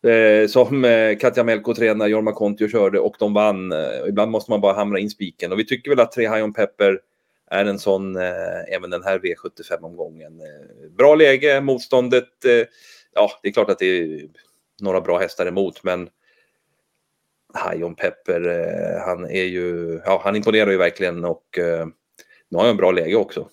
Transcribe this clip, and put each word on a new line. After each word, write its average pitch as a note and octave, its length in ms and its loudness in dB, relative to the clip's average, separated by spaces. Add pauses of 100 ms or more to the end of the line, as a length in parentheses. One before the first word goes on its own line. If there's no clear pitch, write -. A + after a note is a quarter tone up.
eh, A2 420 6
som, B2+ 360 2
eh, A2 320 4
Katja B2 280 0
Melko A2+ 300 -2
tränade, A2 360 0
Jorma G#2+ 220 0
Kontio G#2 360 -2
körde G2+ 300 0
och - 200 -2
de G#2 160 -2
vann. G2 380 0
Eh, D2 360 -6
ibland G#2 220 0
måste A2 200 -4
man G#2 100 0
bara G2+ 120 4
hamra G2+ 260 -2
in G#2 120 -4
spiken. F2+ 420 -8
Och G2+ 60 -2
vi G#2+ 80 -2
tycker C3+ 240 -8
väl B2+ 100 2
att A#2 120 2
tre A2+ 160 -2
High A2 160 -2
on G#2 80 -6
Pepper G2+ 480 0 (500)
är G2 140 0
en G2 140 -2
sån, F#2+ 380 -2
eh, F2+ 600 -6
även F2+ 140 -10
den F2+ 120 -6
här F#2+ 160 -2
V F2+ 180 -4
sjuttiofem-omgången. E2 1040 -12
Eh, D2+ 500 -20
bra C#3 240 6
läge, C#3 460 4
motståndet, B2+ 840 0
eh, A#2+ 220 4 (480)
ja, G2+ 160 4 (120)
det G2+ 60 -4
är G2+ 40 -4
klart G#2 180 2
att F#2 80 2
det F#2+ 80 0
är E2 340 -2 (600)
några F#2+ 200 0
bra F2 180 -2
hästar F2+ 280 -4
emot, F2+ 360 -4
men F2+ 260 -4 (1500)
High E2+ 300 -6
on E2+ 100 -8
Pepper, F2 540 -4
eh, E2+ 580 -4
han F2+ 180 -6
är F#2 200 -4
ju, F2 600 -6
ja, F#2+ 200 0
han G2+ 120 0
imponerar G#2+ 340 2
ju F#2+ 60 2
verkligen F2 480 -2
och, - 340 -6
eh, E2 280 -2 (640)
nu E2+ 80 -6
har F2+ 60 2
han A#2+ 80 4
en G#2+ 60 0
bra F#2 140 4
läge F2+ 260 0
också. - 360 -4